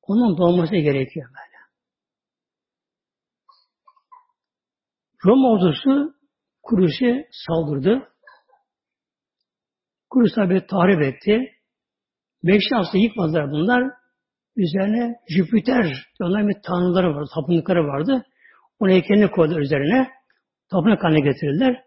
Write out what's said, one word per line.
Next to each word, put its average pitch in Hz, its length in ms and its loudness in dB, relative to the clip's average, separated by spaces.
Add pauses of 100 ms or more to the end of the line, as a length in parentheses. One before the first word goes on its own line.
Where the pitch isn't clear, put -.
Onun 208 360 0
doğması 175 380 2
gerekiyor 139 540 -2
böyle. - 260 -20 (3750)
Rum 254 200 6
ordusu 247 680 0 (480)
Kudüs'e 233 680 0
saldırdı. 165 800 -4 (2000)
Kudüs 240 260 2
tabi 190 320 0
tahrip 185 340 2
etti. 202 500 -2 (920)
Beşiktaş'ı 196 540 0
yıkmadılar 165 540 0
bunlar. 247 400 0 (640)
Üzerine 214 600 -2 (140)
Jüpiter, 190 760 -2 (160)
onların 208 280 -2
bir 202 180 -6
tanrıları 180 480 0
vardı, 147 200 -8
tapındıkları 165 520 0
vardı. 175 380 -4 (540)
Onun 190 120 2
heykelini 196 400 2
koydular 160 280 0
üzerine. 151 500 0 (640)
Tapınak 190 320 2
haline 156 160 4
getirdiler. 139 680 -2